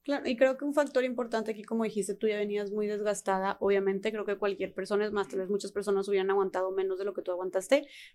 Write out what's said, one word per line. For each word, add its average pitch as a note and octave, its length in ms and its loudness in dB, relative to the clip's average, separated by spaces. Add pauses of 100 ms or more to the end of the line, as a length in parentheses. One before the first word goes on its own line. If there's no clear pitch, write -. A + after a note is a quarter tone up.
Claro, C#4+ 240 -4
y B3 80 0
creo C4 200 4
que C#4 80 -8
un C#4+ 100 -2
factor C#4+ 300 2
importante A#3 460 -2
aquí, G#3+ 120 -8
como A3+ 220 -2
dijiste, G#3 300 -2
tú A3 140 0
ya G#3+ 80 0
venías G#3 340 -2
muy G#3 160 -2
desgastada, G3+ 760 0
obviamente, G3 500 2
creo G#3+ 140 -4
que G3+ 120 -2
cualquier G3 380 -2
persona, G3+ 300 0
es G#3 80 -2
más, G3+ 160 0
tal G3 120 -4
vez F#3 100 -4
muchas G3+ 200 -2
personas G3 380 0
hubieran G3 220 2
aguantado F#3+ 400 2
menos F#3+ 280 -2
de G3 60 -4
lo G3+ 100 -2
que F3+ 80 -6
tú - 80 -4
aguantaste, F#3+ 560 2 (280)